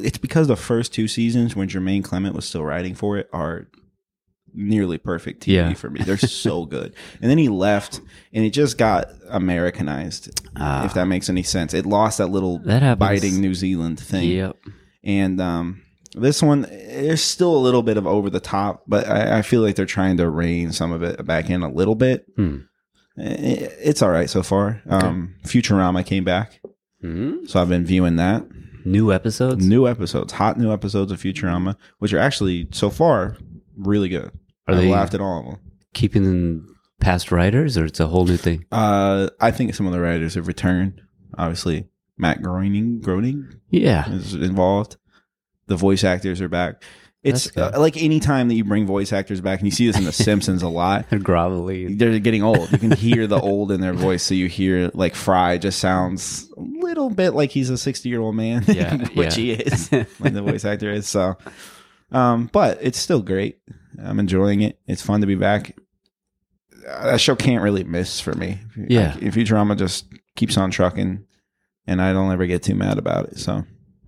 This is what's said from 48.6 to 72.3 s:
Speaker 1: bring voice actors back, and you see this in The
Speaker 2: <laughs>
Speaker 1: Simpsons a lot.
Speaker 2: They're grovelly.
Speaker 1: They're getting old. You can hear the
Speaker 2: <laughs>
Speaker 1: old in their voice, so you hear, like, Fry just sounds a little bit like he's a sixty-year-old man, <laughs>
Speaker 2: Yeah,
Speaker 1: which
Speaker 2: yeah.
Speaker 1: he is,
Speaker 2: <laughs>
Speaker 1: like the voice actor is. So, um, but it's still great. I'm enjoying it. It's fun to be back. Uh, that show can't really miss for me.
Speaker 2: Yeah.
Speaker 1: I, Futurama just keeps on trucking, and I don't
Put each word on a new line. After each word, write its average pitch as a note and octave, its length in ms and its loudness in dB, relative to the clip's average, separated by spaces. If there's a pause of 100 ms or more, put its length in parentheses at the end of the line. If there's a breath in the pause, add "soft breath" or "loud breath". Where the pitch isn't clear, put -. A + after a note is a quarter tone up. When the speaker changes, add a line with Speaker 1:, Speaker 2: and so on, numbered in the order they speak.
Speaker 1:
bring G#2 220 0
voice G2 240 -2
actors G2 300 -4
back, F#2+ 200 -2
and G#2 60 0
you G2+ 40 2
see A#2+ 160 2
this G#2+ 100 4
in G2 80 2
The D#2+ 80 -4
Speaker 2:
<laughs> - 140 0
Speaker 1:
Simpsons G2 360 2
a F2 60 -2
lot. F2+ 400 -2
Speaker 2:
They're G#2+ 100 0
grovelly. F#2 800 -2
Speaker 1:
They're A2+ 200 4
getting G#2+ 240 2
old. G#2 280 2
You - 60 4
can A2 140 4
hear A2+ 360 4
the G2+ 140 2
Speaker 2:
<laughs> G2 100 0
Speaker 1:
old G2+ 220 0
in F#2+ 80 0
their F#2 140 -2
voice, F2+ 280 0
so - 120 -2
you F#2 120 2
hear, F2+ 460 2
like, F2+ 220 0
Fry F2+ 420 2
just F#2 220 -2
sounds F#2 760 -2
a - 60 -16
little D#4+ 480 -4
bit F#3 240 2
like C#3+ 180 2
he's C3 200 0
a B2+ 80 -2
sixty-year-old A#2+ 580 -4
man, A2+ 280 0
<laughs> - 40 -2
Speaker 2:
Yeah, F3+ 300 2 (160)
Speaker 1:
which - 240 0
Speaker 2:
yeah. A2 40 0
Speaker 1:
he A#2+ 100 0
is, - 400 0
Speaker 2:
<laughs> B2 280 -2
Speaker 1:
like A2+ 140 0
the G2+ 80 -4
voice G#2 240 -2
actor G#2 260 -4
is. G#2 160 -6
So, F#2+ 280 0 (760 loud breath)
um, A#2+ 400 2
but D3+ 300 4
it's B2 160 -2
still D3 240 0
great. F#2+ 360 -2 (440)
I'm G2+ 180 -2
enjoying G2 400 2
it. G#2 260 0
It's F#2+ 140 -4
fun G#2 220 0
to G2 40 0
be G2 80 2
back. G2 400 0 (1120)
Uh, F#2 260 -4
that A#2+ 100 4
show C3 140 4
can't A#2+ 260 2
really G2+ 220 2
miss F2 360 -4
for - 140 -4
me. F#2 240 -6 (180)
Speaker 2:
Yeah. G#2 400 4
Speaker 1:
I, - 40 -12 (100)
Futurama G#2 480 2
just - 340 -4 (240)
keeps - 220 0
on F#2+ 120 0
trucking, F#2+ 540 0 (640)
and F#2 160 0
I F#2+ 100 2
don't F#2+ 200 2